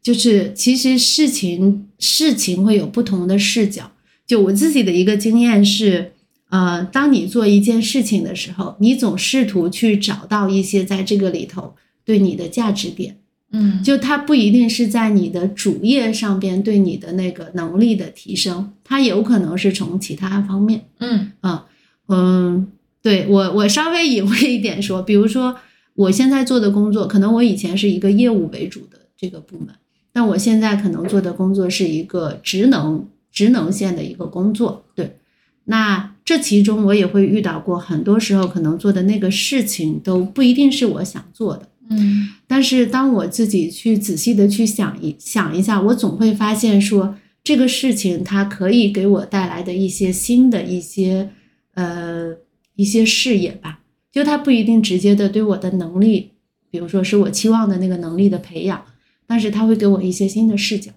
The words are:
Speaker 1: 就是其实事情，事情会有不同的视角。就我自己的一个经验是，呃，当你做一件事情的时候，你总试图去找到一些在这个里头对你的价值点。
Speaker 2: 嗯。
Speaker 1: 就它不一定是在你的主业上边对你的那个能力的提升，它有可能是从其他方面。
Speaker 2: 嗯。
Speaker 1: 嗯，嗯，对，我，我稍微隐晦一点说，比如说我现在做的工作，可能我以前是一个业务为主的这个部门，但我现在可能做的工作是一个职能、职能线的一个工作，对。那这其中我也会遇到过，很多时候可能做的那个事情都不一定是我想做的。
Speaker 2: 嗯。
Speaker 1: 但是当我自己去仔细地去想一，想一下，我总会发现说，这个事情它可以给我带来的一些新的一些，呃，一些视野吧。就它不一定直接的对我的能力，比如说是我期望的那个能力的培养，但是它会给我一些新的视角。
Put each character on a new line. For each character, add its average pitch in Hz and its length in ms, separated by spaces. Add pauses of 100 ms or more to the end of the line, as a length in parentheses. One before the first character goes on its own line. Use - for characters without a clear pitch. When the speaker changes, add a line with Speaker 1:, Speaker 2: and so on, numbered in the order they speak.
Speaker 1:
就 240 140
是 202 400
其 254 200
实 262 220
事 285 320
情， 190 600 (100)
事 - 340
情 185 320
会 214 140
有 170 80
不 - 160
同 185 260
的 196 100
视 202 300
角。 - 240 (340)
就 226 140
我 190 100
自 277 220
己 269 100
的 196 80
一 180 140
个 214 100
经 220 260
验 226 220
是， 202 500 (360)
呃， 180 420
当 285 220
你 180 140
做 220 200
一 202 140
件 226 220
事 262 200
情 190 220
的 196 100
时 - 160
候， 180 300
你 240 160
总 196 220
试 254 260
图 190 240
去 208 300
找 202 280
到 208 220
一 196 140
些 190 200
在 190 200
这 202 160
个 190 100
里 165 160
头 - 300 (280)
对 220 160
你 185 160
的 165 140
价 220 240
值 190 160
点。 - 300 (340)
Speaker 2:
嗯。 202 300
Speaker 1:
就 - 160
它 285 180
不 285 180
一 214 160
定 233 200
是 233 180
在 220 220
你 185 180
的 175 200
主 - 360
业 233 260
上 208 300
边 190 220
对 208 160
你 175 180
的 170 160
那 185 180
个 165 220
能 175 260
力 226 160
的 180 140
提 - 260
升， 185 380 (100)
它 269 200
有 220 200
可 226 160
能 175 200
是 196 120
从 185 300
其 147 160
他 196 240
方 196 220
面。 220 240 (140)
Speaker 2:
嗯。 233 300 (120)
Speaker 1:
嗯， 175 180 (480)
嗯， 185 600 (340)
对， 196 260
我， 196 240
我 208 160
稍 302 220
微 339 180
隐 208 180
晦 240 240
一 240 80
点 202 220
说， 185 220
比 208 100
如 208 160
说 254 260 (400)
我 190 160
现 254 200
在 269 120
做 247 160
的 208 120
工 208 200
作， 208 160
可 202 120
能 208 160
我 233 80
以 220 120
前 180 220
是 202 140
一 180 80
个 196 120
业 233 200
务 180 180
为 - 180
主 - 140 (100)
的 - 80 (180)
这 185 120
个 180 100
部 165 200
门， 160 100 (440)
但 240 140
我 202 120
现 220 200
在 214 160
可 202 140
能 165 180
做 196 140
的 180 120
工 185 200
作 190 160
是 180 180
一 160 180
个 165 380
职 202 260
能、 156 380 (240)
职 208 200
能 185 200
线 196 240
的 160 80
一 147 120
个 180 100
工 196 300
作， 214 300 (100)
对。 - 240 (460)
那 208 500 (100)
这 330 140
其 202 240
中 214 240
我 202 80
也 202 120
会 196 200
遇 208 160
到 160 180
过， 175 180
很 160 240
多 202 160
时 214 160
候 190 120
可 180 140
能 160 180
做 202 120
的 190 120
那 202 160
个 190 120
事 247 320
情 156 380
都 180 240
不 202 180
一 247 120
定 277 180
是 254 140
我 165 180
想 - 180 (120)
做 185 220
的。 - 120 (220)
Speaker 2:
嗯。 208 400 (160)
Speaker 1:
但 269 160
是 254 240
当 262 260
我 190 140
自 220 200
己 180 240
去 220 280
仔 202 180
细 233 180
地 202 140
去 208 160
想 190 380
一， 151 160
想 160 360
一 175 60
下， 196 220
我 220 120
总 - 220
会 220 160
发 214 220
现 214 260
说， 196 340 (300)
这 302 120
个 247 120
事 247 260
情 180 300
它 196 200
可 196 260
以 226 200
给 196 160
我 196 200
带 196 200
来 170 160
的 180 120
一 190 120
些 185 240
新 240 380
的 208 140
一 180 180
些， 190 480 (460)
呃， 170 600 (400)
一 202 100
些 214 200
视 226 320
野 180 140
吧。 - 300 (320)
就 285 120
它 294 120
不 285 140
一 226 140
定 220 180
直 185 160
接 202 160
的 202 140
对 208 120
我 208 160
的 185 140
能 180 300
力， 214 320 (360)
比 175 100
如 170 100
说 190 160
是 202 120
我 202 140
期 208 180
望 226 200
的 185 100
那 185 80
个 185 120
能 170 200
力 202 100
的 196 100
培 165 260
养， - 200 (400)
但 233 140
是 208 140
它 214 120
会 220 120
给 214 100
我 196 160
一 185 80
些 190 160
新 220 220
的 202 100
视 208 220
角。 - 160